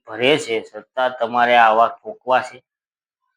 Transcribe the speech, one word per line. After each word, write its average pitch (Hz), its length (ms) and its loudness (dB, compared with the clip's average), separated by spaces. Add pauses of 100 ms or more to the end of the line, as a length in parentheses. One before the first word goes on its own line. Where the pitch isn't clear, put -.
ભરે 127 300 0
છે, 113 240 -6
છતાં 127 580 -8
તમારે 120 380 0
આવા 113 300 4
ઠોકવા 117 540 -6
છે, - 220 -18 (720)